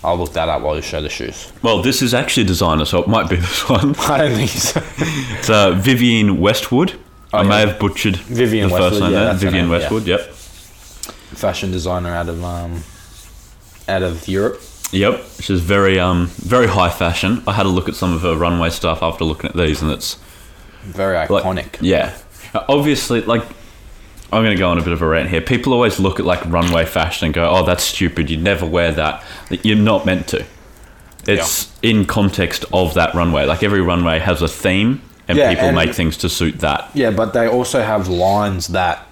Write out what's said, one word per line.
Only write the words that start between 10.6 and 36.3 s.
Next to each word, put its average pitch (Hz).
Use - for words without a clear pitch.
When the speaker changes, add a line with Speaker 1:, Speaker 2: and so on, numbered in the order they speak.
Speaker 1:
Fashion 95
designer 90
out 85
of, 85
um, 85
out 95
of 85
Europe. 98
Speaker 2:
Yep, 101
she's 98
very, 95
um, 90
very 120
high 92
fashion. 92
I 98
had 95
a 95
look 90
at 80
some 90
of 80
her 85
runway 85
stuff 80
after 82
looking 78
at -
these, 78
and 78
it's -
Speaker 1:
Very 95
Speaker 2:
like, 80
Speaker 1:
iconic. 92
Speaker 2:
yeah. 87
Uh, 107
obviously, 139
like, 113
I'm 110
gonna 107
go 90
on 85
a 82
bit 87
of 80
a 82
rant 80
here. 85
People 123
always 120
look 95
at, 92
like, 90
runway 85
fashion 85
and 80
go, 85
"Oh, 90
that's 90
stupid. 82
You'd 80
never 87
wear 85
that." 76
You're 107
not 104
meant 90
to. -
It's 85
Speaker 1:
Yeah. 113
Speaker 2:
in 107
context 98
of 90
that 82
runway. 85
Like, 80
every 101
runway 87
has 85
a 82
theme, 101
and -
Speaker 1:
Yeah, 139
Speaker 2:
people -
Speaker 1:
and 82
Speaker 2:
make 80
things 80
to 90
suit 82